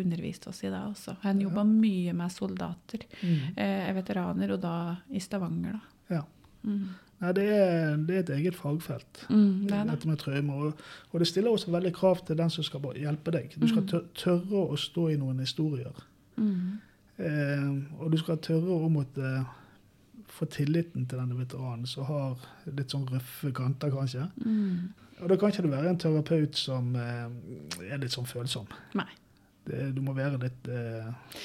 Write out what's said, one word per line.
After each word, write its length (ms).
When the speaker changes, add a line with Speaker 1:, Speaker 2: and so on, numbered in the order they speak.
Speaker 1:
undervist 440
oss 180
i 40
det 100
også. 420
Han 180
Speaker 2:
Ja. 100
Speaker 1:
jobbet 180
mye 460
med 180
soldater, 680
Speaker 2:
Mm. 360
Speaker 1:
eh, 360
veteraner, 580
og 100
da 360
i 100
Stavanger, 540
da. 420
Speaker 2:
Ja. 60
Speaker 1:
Mm. 220
Speaker 2:
Nei, 120
det 180
er, 460
det 180
er 40
et 100
eget 160
fagfelt. 720
Speaker 1:
Mm, 380
det 60
er 120
det. 140
Speaker 2:
Dette 80
med 100
traumer, 380
og, 180
og 60
det 80
stiller 240
også 180
veldig 240
krav 320
til 100
den 140
som 140
skal 160
bare 160
hjelpe 360
deg. 280
Du 80
skal 160
Speaker 1:
Mm. 40
Speaker 2:
tør-, 280
tørre 560
å 40
stå 380
i 40
noen 220
historier. 540
Speaker 1:
Mm. 400
Speaker 2:
Eh, 640
og 120
du 60
skal 200
tørre 280
å 20
måtte 560
få 220
tilliten 580
til 120
denne 160
veteranen 420
som 180
har 320
litt 240
sånn 180
røffe 460
kanter, 380
kanskje. 400
Speaker 1:
Mm. 460
Speaker 2:
Og 80
da 60
kan 160
ikke 100
du 60
være 220
en 80
terapeut 580
som, 400
eh, 340
er 60
litt 120
sånn 140
følsom. 400
Speaker 1:
Nei. 140
Speaker 2:
Det, 280
du 80
må 140
være 260
litt, 260
eh, 460